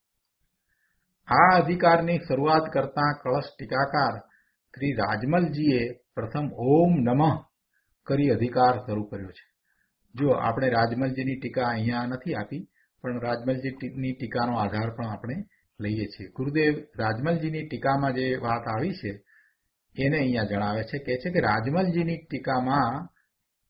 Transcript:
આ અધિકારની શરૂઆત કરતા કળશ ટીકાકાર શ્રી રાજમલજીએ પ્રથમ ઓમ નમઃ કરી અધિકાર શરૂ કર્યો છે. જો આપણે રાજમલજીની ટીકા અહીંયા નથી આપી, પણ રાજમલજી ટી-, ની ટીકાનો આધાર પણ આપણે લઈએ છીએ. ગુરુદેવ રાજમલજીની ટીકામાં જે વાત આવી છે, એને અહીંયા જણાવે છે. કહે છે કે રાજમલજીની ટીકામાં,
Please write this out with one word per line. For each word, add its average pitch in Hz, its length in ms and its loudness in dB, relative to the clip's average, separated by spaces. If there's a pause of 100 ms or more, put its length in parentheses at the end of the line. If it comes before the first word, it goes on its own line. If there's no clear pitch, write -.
(1300)
આ 175 360 8
અધિકારની 170 560 4
શરૂઆત 151 540 2
કરતા 147 400 2 (100)
કળશ 139 220 0 (140)
ટીકાકાર 131 600 0 (400)
શ્રી 139 340 -4
રાજમલજીએ 127 1000 0 (220)
પ્રથમ 131 400 -4
ઓમ 160 400 4
નમઃ 139 580 2 (560)
કરી 143 220 2
અધિકાર 120 580 2
શરૂ 107 180 -4
કર્યો 98 240 -12
છે. - 240 -20 (600)
જો 135 160 2
આપણે 123 400 2
રાજમલજીની 127 680 0
ટીકા 127 220 -4
અહીંયા 120 440 -2
નથી 131 280 -6
આપી, 104 340 -8 (340)
પણ 123 180 -6
રાજમલજી 123 500 -4
ટી-, 127 180 -10
ની 131 240 -6
ટીકાનો 120 460 -2
આધાર 107 360 -2
પણ 120 120 -6
આપણે 120 400 -8 (340)
લઈએ 107 260 -2
છીએ. - 220 -14
ગુરુદેવ 147 580 0 (120)
રાજમલજીની 156 720 -2
ટીકામાં 139 460 0
જે 127 220 -2
વાત 117 320 -4
આવી 139 260 -2
છે, 101 300 -8 (720)
એને 139 200 2
અહીંયા 120 260 0
જણાવે 104 380 -2
છે. 135 160 -8
કહે 127 180 -4
છે 180 140 -6
કે 175 100 2
રાજમલજીની 165 760 0
ટીકામાં, 135 920 -2 (600)